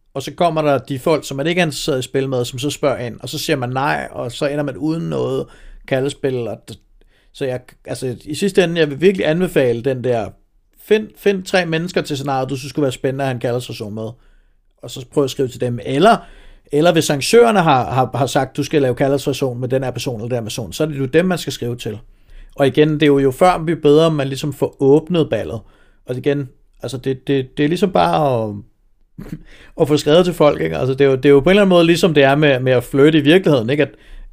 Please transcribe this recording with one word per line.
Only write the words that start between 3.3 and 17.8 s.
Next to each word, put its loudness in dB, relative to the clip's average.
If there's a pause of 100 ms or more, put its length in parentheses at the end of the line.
siger -4
man -6
nej, -4
og -10
så -4
ender -4
man -8
uden -6
noget -4 (420)
kaldespil, -4
og -10 (140)
d-, -20
så -8
jeg, -6 (260)
altså, -8 (100)
i -10
sidste 2
ende, -2
jeg 2
vil -8
virkelig 2
anbefale 0
den -4
der, -2 (500)
find, 0 (100)
find -2
tre 0
mennesker -2
til -6
scenariet, -4
du -4
synes -10
skulle -4
være 0
spændende -4
at -2
have -2
en -8
kaldesperson -6
med, -8 (680)
og -18
så -14
prøv 2
at -2
skrive -4
til -10
dem, -4
eller, 2 (460)
eller 4
hvis 0
arrangørerne 4
har, 2